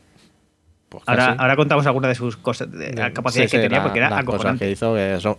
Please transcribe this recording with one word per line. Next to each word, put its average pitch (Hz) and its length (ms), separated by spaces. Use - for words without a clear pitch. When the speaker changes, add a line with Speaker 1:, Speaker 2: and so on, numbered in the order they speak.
Speaker 1:
Pues - 180
Speaker 2:
Ahora, 123 220
Speaker 1:
casi. 123 120
Speaker 2:
ahora 131 160
contamos 143 300
algunas 131 240
de 123 40
sus 120 220
cosas, - 340
de, - 180
Speaker 1:
Sí, 117 260
Speaker 2:
capacidades 123 360
Speaker 1:
sí, 147 60
Speaker 2:
que 117 60
tenía, 101 160
Speaker 1:
la-, 98 60
Speaker 2:
porque 98 140
era 127 120
Speaker 1:
las 127 140
cosas 107 100
Speaker 2:
acojonante. 98 320
Speaker 1:
que 98 40
hizo 113 240
que 98 260
son, 107 180